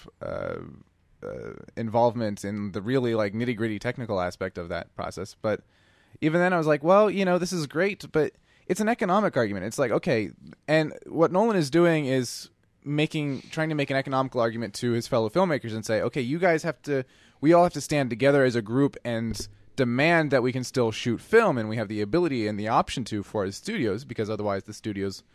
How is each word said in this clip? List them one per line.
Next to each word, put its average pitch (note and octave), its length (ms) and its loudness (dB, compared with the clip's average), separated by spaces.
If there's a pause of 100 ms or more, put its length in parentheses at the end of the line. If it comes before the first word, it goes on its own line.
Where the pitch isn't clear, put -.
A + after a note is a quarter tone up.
(220)
uh, - 340 -6 (680)
uh, G#1+ 300 -10 (240)
involvement A2+ 680 0
in G2+ 260 -6
the G2 100 -8
really, B2 340 0
like, G#2 180 0
nitty-gritty A2+ 460 -4
technical A2+ 400 -4
aspect F#2 380 -4
of E2+ 120 -8
that F2 260 -8
process. F2+ 460 -10
But G#2+ 200 0 (600)
even D#3 200 2
then, F#3 120 2
I F3 40 2
was D#3 100 0
like, D3+ 160 2
"Well, G3+ 260 6
you F#3+ 160 0
know, F3+ 120 4
this F3 160 -4
is D#3+ 140 -2
great, F#3 440 -4
but D3+ 220 2 (340)
it's F3+ 140 -2
an G#3+ 80 0
economic G3+ 480 0
argument." G2+ 280 0
It's A#2 140 -4
like, B2 120 0
okay, A#2 400 0 (360)
and D#3 260 2 (140)
what D3+ 240 2
Nolan G#3 260 2
is C#3+ 120 0
doing D#3+ 360 4
is B2+ 440 -2 (360)
making, D3 560 -2 (100)
trying D#3+ 180 -4
to D#3 60 -4
make C#3 140 -2
an C3+ 80 -2
economical C3 440 -2
argument A2+ 340 -2
to A#2+ 160 -2
his A#2 160 -2
fellow A2+ 220 0
filmmakers D3+ 440 0
and A2 120 -6
say, G#2+ 160 0
"Okay, B2 200 -2
you C3 180 -4
guys E3+ 240 2
have E3 200 -6
to, C3+ 200 -2 (380)
we D#3 120 6
all F3 100 10
have F3 100 2
to C#3 80 -6
stand C#3+ 280 0
together C3+ 340 4
as B2+ 120 4
a A#2 60 0
group B2 340 0 (100)
and A2+ 420 -4 (280)
demand C#3+ 560 2
that B2+ 120 4
we B2+ 80 0
can B2+ 120 -4
still A#2 280 0
shoot G#2+ 280 -2
film, G#3 380 4
and G#2+ 100 -2
we A2 100 -4
have G#2+ 100 -4
the G#2+ 140 -4
ability B2+ 460 0
and G#2 120 -4
the G#2+ 80 -4
option C3 380 0
to G2+ 180 -4
for G2+ 220 -4
the G2 60 -4
studios, C3 540 -4
because A2+ 240 -4
otherwise G#2 340 -2
the G#2+ 100 -16
studios G2 500 -6 (120)